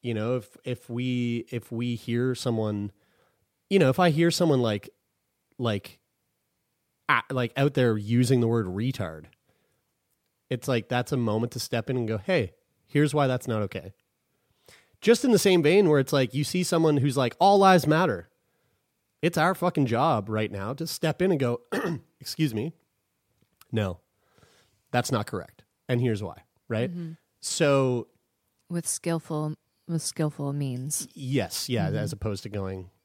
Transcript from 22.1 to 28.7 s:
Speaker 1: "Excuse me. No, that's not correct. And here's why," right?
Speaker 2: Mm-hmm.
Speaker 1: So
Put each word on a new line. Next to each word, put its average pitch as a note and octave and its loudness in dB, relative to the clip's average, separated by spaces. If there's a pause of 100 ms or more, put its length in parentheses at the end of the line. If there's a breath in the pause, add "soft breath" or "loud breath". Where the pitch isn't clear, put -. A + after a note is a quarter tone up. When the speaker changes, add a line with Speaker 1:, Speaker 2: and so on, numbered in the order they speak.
Speaker 1:
"Excuse C#3+ -4
me. B2 -4 (960)
No, G2 -2 (920 soft breath)
that's A#2+ 0
not G#2 -2
correct. - -12 (220)
And B2 0
here's A2 -2
why," - -12 (220)
right? A#2 -4
Speaker 2:
Mm-hmm. E3+ -12 (280)
Speaker 1:
So C3+ 0 (600)